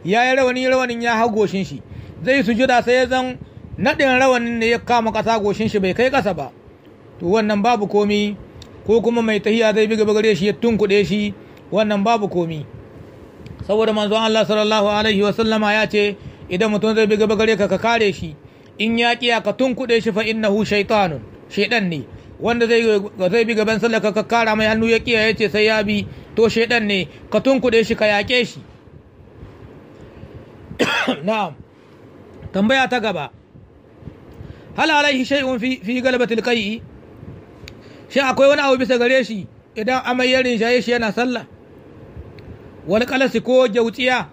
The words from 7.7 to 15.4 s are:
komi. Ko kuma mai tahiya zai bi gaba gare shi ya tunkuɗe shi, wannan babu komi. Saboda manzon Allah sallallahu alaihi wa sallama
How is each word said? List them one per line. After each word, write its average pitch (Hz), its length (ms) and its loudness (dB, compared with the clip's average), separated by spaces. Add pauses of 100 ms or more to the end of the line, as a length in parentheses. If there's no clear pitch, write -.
komi. 208 480 0 (500)
Ko 220 160 4
kuma 233 200 0
mai 214 180 0
tahiya 214 340 2
zai 220 120 4
bi 220 100 0
gaba 214 180 2
gare 214 220 2
shi 180 100 -2
ya 202 60 2
tunkuɗe 208 540 2
shi, 208 280 -2 (380)
wannan 208 320 0
babu 214 240 0
komi. 165 380 -4 (1000)
Saboda 214 260 2
manzon 214 300 0
Allah 220 240 2
sallallahu 214 400 2
alaihi 208 360 2
wa 202 100 2
sallama 214 400 0